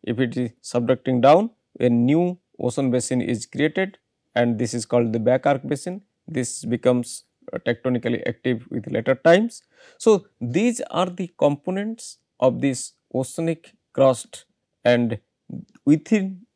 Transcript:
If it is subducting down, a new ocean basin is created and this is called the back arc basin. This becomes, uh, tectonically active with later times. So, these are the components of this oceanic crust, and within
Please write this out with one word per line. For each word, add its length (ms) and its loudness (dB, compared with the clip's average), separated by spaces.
If 160 -6
it 180 -2
is 140 -4
subducting 600 -2
down, 300 6
a 100 2
new 480 2
ocean 320 -2
basin 300 0
is 240 -4
created 520 -4
and 240 2
this 140 -4
is 120 -6
called 280 0
the 60 -2
back 260 0
arc 220 0
basin. 340 -8
This 380 -6
becomes, 600 -2
uh, 80 -10
tectonically 680 -4
active 420 -4
with 180 -8
later 280 -2
times. 480 2
So, 280 2
these 420 0
are 180 0
the 280 -8
components 800 -2
of 220 2
this 320 -2
oceanic 600 -4
crust, 520 2
and 360 2
within 600 0